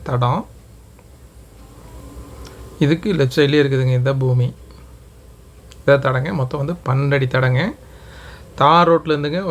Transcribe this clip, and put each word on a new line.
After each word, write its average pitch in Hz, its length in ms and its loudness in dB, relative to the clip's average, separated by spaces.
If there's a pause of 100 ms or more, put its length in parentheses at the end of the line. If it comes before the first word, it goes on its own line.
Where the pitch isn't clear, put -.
தடம். 127 340 0 (2500)
இதுக்கு 170 320 0
லெஃப்ட் 135 200 0
சைட்லேயே 147 260 4
இருக்குதுங்க, 131 340 0
இதுதான் 135 240 0
பூமி, 123 260 2 (1300)
இதான் 139 240 4
தடங்க. 135 340 -2
மொத்தம் 139 220 -4
வந்து 170 140 -6 (100)
பன்னெண்டு 139 320 0
அடி 131 160 0
தடங்க. 131 280 2 (1000)
தார் 170 300 6
ரோட்லேருந்துங்க 156 580 0